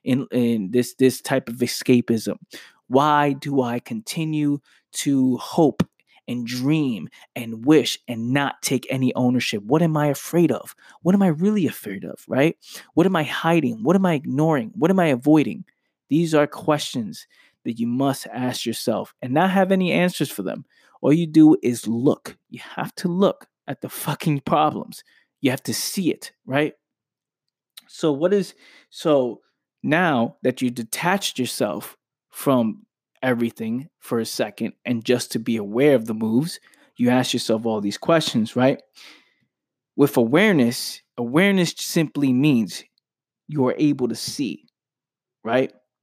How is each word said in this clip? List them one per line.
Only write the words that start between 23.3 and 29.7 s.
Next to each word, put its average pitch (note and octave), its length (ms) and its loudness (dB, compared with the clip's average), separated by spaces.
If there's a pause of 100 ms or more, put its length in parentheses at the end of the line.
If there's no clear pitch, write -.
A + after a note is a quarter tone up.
at C3+ 140 -10
the - 80 -10
fucking D3 520 -4
problems. D3+ 640 -2 (380)
You C3 80 2
have C3 140 -4
to - 100 -6
see - 380 -4
it, - 200 -10 (140)
right? C#3 280 -2 (1120)
So - 240 -2
what D#3+ 220 0
is, G3 200 0 (380)
so C3 500 0 (400)